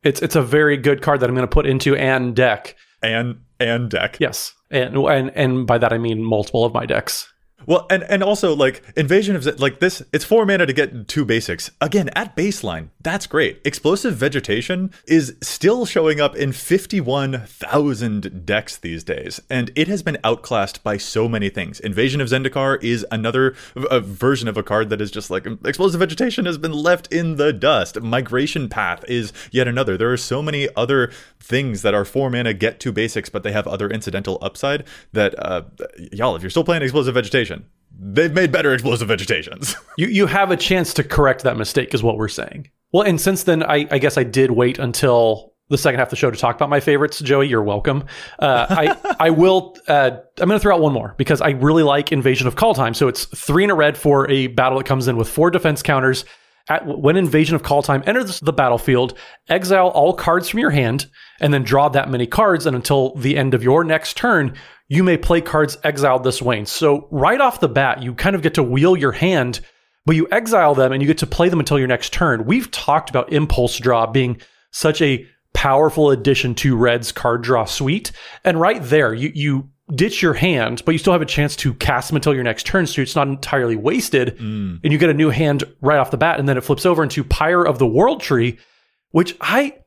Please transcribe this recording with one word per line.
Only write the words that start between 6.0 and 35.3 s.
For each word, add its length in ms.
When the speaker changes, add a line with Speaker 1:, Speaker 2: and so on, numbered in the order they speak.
Speaker 1:
multiple 420
of 80
my 140
decks. 420
Speaker 2:
Well, 240
and, 140
and 200
also, 320
like, 260
Invasion 400
of 80
Z-, 80
like, 260
this, 240
it's 120
four 200
mana 220
to 60
get 340
two 180
basics. 460
Again, 360
at 180
baseline, 540
that's 260
great. 360
Explosive 520
Vegetation 760
is 360
still 440
showing 340
up 140
in 160
fifty-one 960
thousand 1000
decks 340
these 260
days, 440
and 280
it 100
has 160
been 220
outclassed 580
by 140
so 320
many 200
things. 300
Invasion 420
of 80
Zendikar 540
is 300
another 420
v-, 160
a 80
version 480
of 80
a 80
card 260
that 100
is 120
just 180
like, 160
Explosive 360
Vegetation 460
has 120
been 140
left 400
in 240
the 160
dust. 480
Migration 680
Path 380
is 260
yet 160
another. 280
There 160
are 40
so 260
many 340
other 360
things 420
that 120
are 100
four 240
mana, 260
get 260
two 120
basics, 360
but 160
they 80
have 160
other 200
incidental 540
upside 420
that, 260